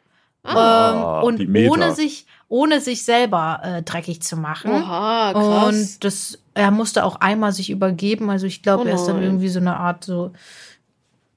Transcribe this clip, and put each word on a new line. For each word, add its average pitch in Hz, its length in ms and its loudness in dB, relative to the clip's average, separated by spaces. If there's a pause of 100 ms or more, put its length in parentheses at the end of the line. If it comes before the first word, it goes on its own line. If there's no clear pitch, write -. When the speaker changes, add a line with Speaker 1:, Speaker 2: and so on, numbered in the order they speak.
(440)
Speaker 1:
Ah. - 80 -8 (420)
Speaker 2:
Ähm, 226 100 -2
Speaker 3:
Ah, 160 180 -2
Speaker 2:
und 233 180 0
Speaker 3:
die 190 80 -4
Meta. 214 240 4
Speaker 2:
ohne - 240 2
sich, 294 320 -6 (220)
ohne 285 320 2
sich 247 220 -6
selber, 202 600 0
äh, 175 180 -6
dreckig 165 400 -8
zu - 160 -6
machen. 156 340 -4
Speaker 1:
Oha, 214 640 0
krass. 208 320 4 (100)
Speaker 2:
Und 208 280 -4
das, - 340 -6 (160)
er 202 160 2
musste 214 340 0
auch 180 120 -2
einmal 208 360 0
sich 190 200 -6
übergeben. 202 580 -2
Also 190 160 -2
ich 185 160 -8
glaub, 202 200 2
Speaker 1:
Oh 247 40 -2
Speaker 2:
er 208 100 0
ist 175 100 -2
dann 190 120 0
Speaker 1:
nein. 190 80 0
Speaker 2:
irgendwie 190 240 0
so 180 100 -2
eine 180 180 0
Art 175 260 -4
so, 180 300 -6 (1040)